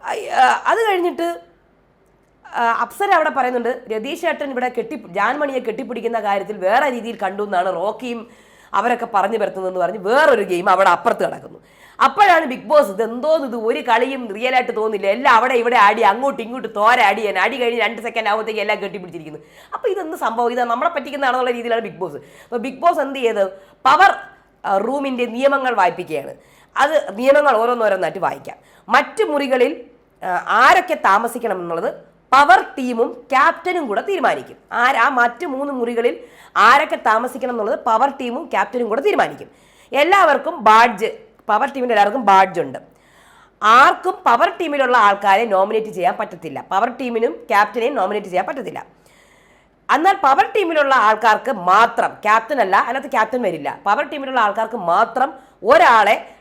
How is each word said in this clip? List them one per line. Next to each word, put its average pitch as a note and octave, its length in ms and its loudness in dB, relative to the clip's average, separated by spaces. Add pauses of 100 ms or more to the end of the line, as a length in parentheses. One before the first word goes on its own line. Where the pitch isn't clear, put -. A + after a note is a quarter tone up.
ഐ, - 220 -8
ആ, B3+ 380 2
അത് F4+ 120 2
കഴിഞ്ഞിട്ട്, E4+ 600 -2 (1120)
ആ, A#3 260 -2
അപ്സര D4+ 300 -4
അവിടെ D#4 200 2
പറയുന്നുണ്ട്, B3+ 520 -4 (140)
രതീഷ് C#4 300 -6
ഏട്ടൻ D4+ 240 -4
ഇവിടെ B3 180 -4
കെട്ടി, B3 400 -8
ജാൻമണിയെ B3+ 500 -2
കെട്ടിപ്പിടിക്കുന്ന A#3 640 -6
കാര്യത്തിൽ G3+ 360 -4
വേറെ A3 340 0
രീതിയിൽ A3+ 320 -8
കണ്ടു G3+ 200 -4
എന്നാണ് F#3+ 340 -2
റോക്കിയും A3 540 -8 (440)
അവരൊക്കെ A#3 400 -2
പറഞ്ഞു G3+ 240 0
വരുത്തുന്നതെന്ന് F#3 420 -4
പറഞ്ഞ് F3+ 180 -2
വേറൊരു A#3 440 2
ഗെയിം F3+ 280 -2
അവിടെ F#3+ 200 4
അപ്പുറത്ത് F#3 340 0
നടക്കുന്നു. - 340 -8 (460)
അപ്പോഴാണ് E4+ 400 4
ബിഗ് A#3+ 200 -8
ബോസ്, C#4 240 4
"ഇതെന്തോന്ന് B3 580 -2
ഇത്, A#3+ 100 -8
ഒരു A#3 240 -2
കളിയും A#3+ 540 -2
റിയൽ B3 200 -2
ആയിട്ട് B3 220 0
തോന്നില്ല, G#3+ 300 -2
എല്ലാം B3 280 4
അവിടെ B3 200 2
ഇവിടെ A#3+ 220 0
ആടി, A3 260 4
അങ്ങോട്ടും A#3 400 0
ഇങ്ങോട്ടും A3+ 340 -10
തോര A#3 240 4
അടി, G#3+ 220 2
ഞാൻ F#3+ 160 -4
അടി A3 180 0
കഴിഞ്ഞ് A#3+ 240 -2
രണ്ട് A3 220 -4
സെക്കൻഡ് A3 260 -6
ആകുമ്പോഴത്തേക്ക് G#3+ 320 -4
എല്ലാം G3+ 220 -4
കെട്ടിപ്പിടിച്ചിരിക്കുന്നു." E3+ 580 -12 (340)
അപ്പോൾ - 140 -4
ഇതെന്ത് F4+ 280 -6
സംഭവം, A#3+ 360 -2
ഇത് A#3+ 120 -2
നമ്മളെ B3 260 -2
പറ്റിക്കുന്നതാണെന്നുള്ള B3+ 600 -4
രീതിയിലാണ് A#3 320 -4
ബിഗ് F#3 160 -12
ബോസ്. D#3+ 180 -8
അപ്പോൾ - 400 -14
ബിഗ് B3+ 240 -10
ബോസ് E4+ 180 2
എന്ത് C#4 200 -4
ചെയ്ത്, G#3+ 280 0 (100)
പവർ, D#4 580 2 (500)
ആ, G3 140 0
റൂമിൻ്റെ B3+ 480 -4
നിയമങ്ങൾ C4 480 0
വായിപ്പിക്കുകയാണ്. E3 600 -2 (420)
അത് C#4 420 0
നിയമങ്ങൾ C#4 380 4
ഓരോന്നോരോന്നായിട്ട് G#3 640 0
വായിക്കാം. - 380 -6 (320)
മറ്റു C#4 360 0
മുറികളിൽ, C#4+ 600 0 (400)
ആ, F3+ 240 -4
ആരൊക്കെ D#4 460 4
താമസിക്കണം A3 640 -2
എന്നുള്ളത് E3+ 340 -6 (380)
പവർ D4 280 6 (180)
ടീമും B3 520 -4
ക്യാപ്റ്റനും E4 560 0
കൂടെ G#3 140 -4
തീരുമാനിക്കും. B3 560 -2 (160)
ആര്, A#3+ 240 2
ആ A#3 120 2
മറ്റു A#3+ 380 0
മൂന്ന് C#4 260 -6
മുറികളിൽ A#3+ 480 -2 (360)
ആരൊക്കെ C#4 400 4
താമസിക്കണം A#3+ 540 -2
എന്നുള്ളത് A#3 280 -4
പവർ A#3 320 0
ടീമും C4 340 -8
ക്യാപ്റ്റനും A#3 440 -4
കൂടെ A3+ 120 -2
തീരുമാനിക്കും. B3+ 480 -2 (440)
എല്ലാവർക്കും D#4 720 2
ബാഡ്ജ്, A3 420 6 (420)
പവർ A3 200 0
ടീമിൻ്റെ B3 260 -4
എല്ലാവർക്കും G#3 300 2
ബാഡ്ജ് F#3+ 360 4
ഉണ്ട്. C3+ 180 -6 (840)
ആർക്കും D4+ 500 4
പവർ D4+ 480 2
ടീമിലുള്ള C#4 360 0
ആൾക്കാരെ G3+ 480 4
നോമിനേറ്റ് G3+ 420 0
ചെയ്യാൻ F#3 300 -2
പറ്റത്തില്ല, E3+ 540 -10
പവർ G#3 200 0
ടീമിനും A#3+ 420 -4
ക്യാപ്റ്റനെയും G#3+ 640 0
നോമിനേറ്റ് G3+ 320 -4
ചെയ്യാൻ F3+ 200 -2
പറ്റത്തില്ല. C4+ 400 -10 (1080)
എന്നാൽ F4 200 4
പവർ F#4 320 2 (100)
ടീമിലുള്ള D#4 380 0
ആൾക്കാർക്ക് A3 580 2
മാത്രം, G3+ 560 2
ക്യാപ്റ്റൻ A#3 520 0
അല്ല, F#3+ 160 2
അതിനകത്ത് C4 340 -2
ക്യാപ്റ്റൻ A#3 320 -2
വരില്ല, D#3 420 -6
പവർ A#3 240 0
ടീമിലുള്ള C4 320 -4
ആൾക്കാർക്ക് A3 360 -2
മാത്രം A3+ 580 0 (300)
ഒരാളെ A#3+ 640 4 (120)